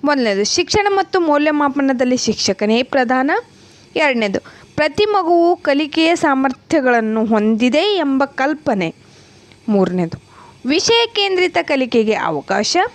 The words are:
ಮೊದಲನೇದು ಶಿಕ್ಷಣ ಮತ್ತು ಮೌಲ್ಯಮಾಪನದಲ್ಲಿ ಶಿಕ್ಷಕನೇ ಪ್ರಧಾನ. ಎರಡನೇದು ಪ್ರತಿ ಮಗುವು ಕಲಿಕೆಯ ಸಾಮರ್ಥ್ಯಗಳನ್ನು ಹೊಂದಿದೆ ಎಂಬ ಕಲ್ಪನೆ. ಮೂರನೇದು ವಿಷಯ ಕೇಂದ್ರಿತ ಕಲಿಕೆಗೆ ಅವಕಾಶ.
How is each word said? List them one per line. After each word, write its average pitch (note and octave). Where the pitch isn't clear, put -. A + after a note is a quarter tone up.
ಮೊದಲನೇದು A#3
ಶಿಕ್ಷಣ G4+
ಮತ್ತು F#4+
ಮೌಲ್ಯಮಾಪನದಲ್ಲಿ C#4+
ಶಿಕ್ಷಕನೇ A3
ಪ್ರಧಾನ. B3+
ಎರಡನೇದು A3+
ಪ್ರತಿ D4+
ಮಗುವು F4
ಕಲಿಕೆಯ D#4
ಸಾಮರ್ಥ್ಯಗಳನ್ನು B3+
ಹೊಂದಿದೆ A3
ಎಂಬ D#4
ಕಲ್ಪನೆ. C4
ಮೂರನೇದು F3+
ವಿಷಯ G4+
ಕೇಂದ್ರಿತ F#4
ಕಲಿಕೆಗೆ A#3+
ಅವಕಾಶ. F#3+